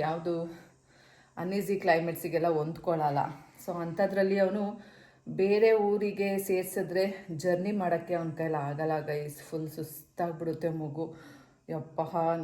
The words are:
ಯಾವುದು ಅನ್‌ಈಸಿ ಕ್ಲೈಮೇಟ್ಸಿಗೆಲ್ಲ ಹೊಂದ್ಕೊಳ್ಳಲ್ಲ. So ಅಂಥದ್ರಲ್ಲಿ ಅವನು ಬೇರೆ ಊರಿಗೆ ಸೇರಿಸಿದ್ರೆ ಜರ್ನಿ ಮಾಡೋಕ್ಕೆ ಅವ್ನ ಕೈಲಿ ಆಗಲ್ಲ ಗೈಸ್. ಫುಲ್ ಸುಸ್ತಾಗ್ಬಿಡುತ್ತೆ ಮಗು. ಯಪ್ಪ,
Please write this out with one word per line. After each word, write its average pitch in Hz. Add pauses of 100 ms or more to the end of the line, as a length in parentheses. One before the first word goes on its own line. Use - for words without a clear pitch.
ಯಾವುದು 170 (1040)
ಅನ್‌ಈಸಿ 190
ಕ್ಲೈಮೇಟ್ಸಿಗೆಲ್ಲ 165 (100)
ಹೊಂದ್ಕೊಳ್ಳಲ್ಲ. 151 (420)
So 185 (120)
ಅಂಥದ್ರಲ್ಲಿ 190
ಅವನು 202 (760)
ಬೇರೆ 208 (180)
ಊರಿಗೆ 202 (200)
ಸೇರಿಸಿದ್ರೆ 185 (400)
ಜರ್ನಿ 180
ಮಾಡೋಕ್ಕೆ 170
ಅವ್ನ 165
ಕೈಲಿ 160 (100)
ಆಗಲ್ಲ 156 (120)
ಗೈಸ್. 147
ಫುಲ್ 160
ಸುಸ್ತಾಗ್ಬಿಡುತ್ತೆ 165 (120)
ಮಗು. 151 (680)
ಯಪ್ಪ, - (440)